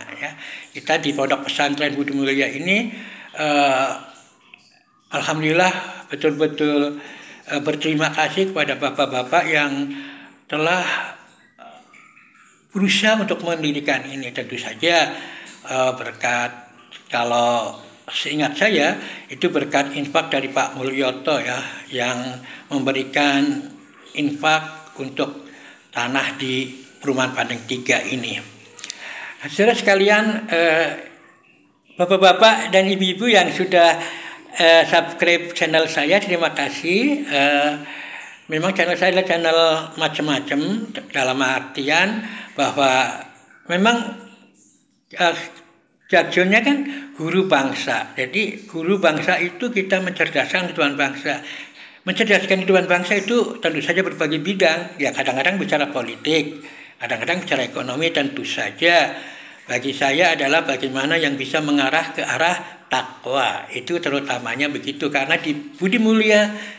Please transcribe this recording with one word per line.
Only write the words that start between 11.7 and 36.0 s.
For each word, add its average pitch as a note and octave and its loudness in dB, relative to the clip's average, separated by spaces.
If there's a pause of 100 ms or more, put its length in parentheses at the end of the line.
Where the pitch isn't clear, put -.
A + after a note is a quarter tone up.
berusaha G#3 2
untuk F#3 -2
mendirikan D3 -2
ini. C3+ -8
Tentu B2 -8
saja, D3+ 0 (560)
eh, C3 2
berkat, A#2+ -4 (400)
kalau A#2+ 2 (320)
seingat D3 -2
saya, F#3+ 2 (320)
itu C#3+ -2
berkat C#3+ 0
infak D3+ -2
dari C3+ 0
Pak B2+ -2
Mulyoto, C3+ 0
ya, B2 -4 (320)
yang B2 -4 (320)
memberikan C#3 2 (560)
infak D#3 -2
untuk C3+ -6 (480)
tanah C3+ -2
di C3 -4 (240)
Perumahan C3 0
Pandeng A#2 -6
tiga B2+ 0
ini. A#2+ -4 (1040)
Nah, C#3+ -8
saudara G#3 4
sekalian, G#3 4
eh, E3 2 (1120)
bapak-bapak F#3+ 6
dan F#3+ 4
ibu-ibu F#3+ 0
yang F#3+ 4
sudah, E3+ 4 (560)
eh, E3 6
subscribe E3+ 2
channel D#3+ 2
saya, D#3+ 2